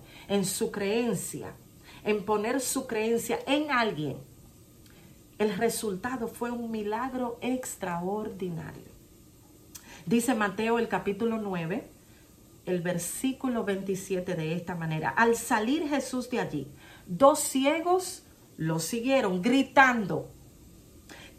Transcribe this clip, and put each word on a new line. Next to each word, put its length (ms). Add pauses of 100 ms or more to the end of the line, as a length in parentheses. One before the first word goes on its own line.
(280)
en 160
su 260
creencia, 840 (480)
en 220
poner 340
su 260
creencia 640
en 240
alguien, 460 (1200)
el 180
resultado 720
fue 240
un 180
milagro 720
extraordinario. 1500 (1120)
Dice 300
Mateo 440
el 100
capítulo 480
nueve, 520 (760)
el 160
versículo 800
veintisiete 720
de 180
esta 220
manera: 360
"Al 260
salir 500
Jesús 420
de 120
allí, 260 (400)
dos 320
ciegos 840 (340)
lo 220
siguieron, 640
gritando: 880 (1080)